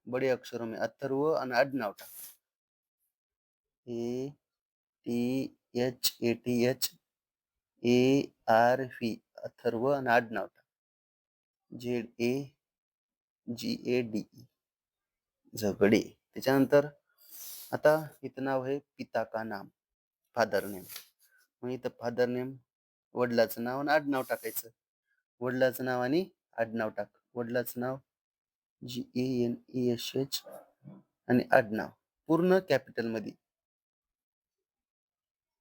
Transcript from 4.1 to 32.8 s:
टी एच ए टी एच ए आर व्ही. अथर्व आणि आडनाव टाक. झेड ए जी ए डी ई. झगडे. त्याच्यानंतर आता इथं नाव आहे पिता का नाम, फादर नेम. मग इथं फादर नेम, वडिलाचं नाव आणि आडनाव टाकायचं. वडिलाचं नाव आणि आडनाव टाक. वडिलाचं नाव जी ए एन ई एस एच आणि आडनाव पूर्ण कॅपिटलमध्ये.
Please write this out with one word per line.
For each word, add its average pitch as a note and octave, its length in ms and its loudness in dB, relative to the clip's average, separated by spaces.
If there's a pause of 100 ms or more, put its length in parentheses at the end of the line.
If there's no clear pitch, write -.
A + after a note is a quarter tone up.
टी B2 520 -2 (180)
एच B2 460 -2
ए A#2 140 2
टी A#2+ 300 0
एच - 260 0 (920)
ए B2+ 400 6 (240)
आर A#2 340 6
व्ही. B2 380 -6 (180)
अथर्व A#2 500 -4
आणि C#3 220 0
आडनाव A2+ 380 2
टाक. - 180 -20 (1160)
झेड A#2+ 260 -2 (120)
ए B2 260 0 (1120)
जी A#2 300 -6
ए B2 160 2
डी A2 220 -6 (100)
ई. - 80 -20 (1120)
झगडे. G#2 440 6 (340)
त्याच्यानंतर C#3 520 4 (840)
आता D3+ 360 2 (140)
इथं C3 220 -10
नाव C3+ 200 -2
आहे C#3 140 -2
पिता - 440 -6
का A2 200 -6
नाम, G#2 260 -10 (640)
फादर G2+ 300 2
नेम. F#2+ 200 -10 (800)
मग B2 80 -6
इथं B2+ 180 -6 (120)
फादर A#2+ 260 0
नेम, B2+ 300 -4 (580)
वडिलाचं A#2 500 0
नाव B2+ 160 -4
आणि D3 100 -2
आडनाव C#3+ 320 2
टाकायचं. A2+ 460 -6 (720)
वडिलाचं B2+ 440 0
नाव B2+ 180 0
आणि D#3+ 260 2 (300)
आडनाव A2+ 300 -2
टाक. G#2 180 -6 (280)
वडिलाचं A#2+ 460 -4
नाव C3 180 -4 (880)
जी B2 120 -8 (160)
ए B2+ 280 2
एन A#2+ 100 0 (200)
ई B2 140 0
एस A#2+ 280 -2
एच C3+ 260 -2 (840)
आणि A#2+ 240 4
आडनाव G#2+ 360 2 (380)
पूर्ण F3+ 320 4
कॅपिटलमध्ये. A2+ 720 -2 (2250)